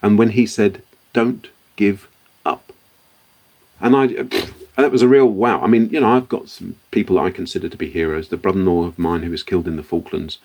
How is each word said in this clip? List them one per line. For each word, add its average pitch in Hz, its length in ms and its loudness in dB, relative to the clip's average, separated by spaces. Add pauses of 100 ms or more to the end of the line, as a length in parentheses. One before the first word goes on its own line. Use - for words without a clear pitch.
and 104 160 4
when 113 120 4
he 113 160 2
said, 104 360 0 (320)
Don't 117 340 -2 (280)
give 101 320 -2 (380)
up. - 260 -6 (1080)
And 120 160 2
I, 135 100 4
and - 800 -4
that 139 60 2
was 127 100 2
a 123 60 6
real 135 200 6
wow. 107 340 0
I 78 60 -2
mean, 113 220 4
you 156 100 -2
know, 123 160 4
I've 127 140 0
got - 200 -6
some 90 260 -14 (160)
people 95 280 0
I 82 120 0
consider 87 380 -8
to - 80 -16
be 80 120 -8
heroes. 80 400 -4
The - 80 -8
brother-in-law 92 460 0
of 85 160 -8
mine 85 240 -2
who 85 80 -6
was 80 120 -8
killed 85 240 -4
in 80 80 -6
the 78 80 -8
Falklands 82 600 -8